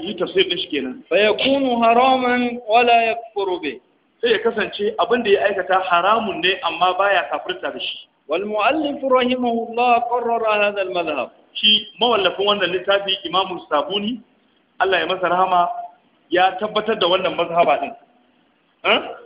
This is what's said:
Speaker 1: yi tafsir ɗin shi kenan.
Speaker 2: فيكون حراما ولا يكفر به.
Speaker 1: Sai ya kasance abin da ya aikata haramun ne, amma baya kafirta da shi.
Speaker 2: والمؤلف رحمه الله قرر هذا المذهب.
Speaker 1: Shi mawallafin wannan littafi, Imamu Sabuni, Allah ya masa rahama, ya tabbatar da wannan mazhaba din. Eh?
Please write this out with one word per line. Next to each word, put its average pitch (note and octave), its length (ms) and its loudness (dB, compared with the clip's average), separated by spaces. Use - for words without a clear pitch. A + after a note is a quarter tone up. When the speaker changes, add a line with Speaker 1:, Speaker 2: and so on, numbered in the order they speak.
Speaker 1:
yi F#3 120 -8
tafsir F3+ 300 0
ɗin F3 120 -6
shi - 120 -6
kenan. B2+ 400 -6
Speaker 2:
فيكون A#3 760 2
حراما B3 800 2
ولا A#3 320 6
يكفر G3 500 -4
به. C3 180 -6
Speaker 1:
Sai - 100 2
ya G3+ 80 4
kasance G#3 600 -2
abin A3 240 0
da G#3 60 0
ya G3 180 4
aikata F#3 420 0
haramun F3+ 520 0
ne, F#3 220 0
amma E3+ 340 0
baya G3 340 2
kafirta D#3+ 420 -6
da B2+ 60 -12
shi. - 280 -12
Speaker 2:
والمؤلف G#3+ 760 -2
رحمه B3 500 2
الله A#3+ 300 2
قرر A#3 500 -2
هذا G#3 320 0
المذهب. E3 480 -4
Speaker 1:
Shi - 340 2
mawallafin G3+ 460 2
wannan G3+ 260 2
littafi, G3 540 -2
Imamu F3+ 440 -4
Sabuni, G#3 520 -2
Allah F#3 200 2
ya D#3+ 80 -2
masa F3+ 220 -2
rahama, F3+ 400 2
ya F3+ 300 4
tabbatar G#3 400 -2
da F3+ 80 2
wannan F3+ 280 0
mazhaba E3 460 2
din. - 120 -8
Eh? G3+ 160 2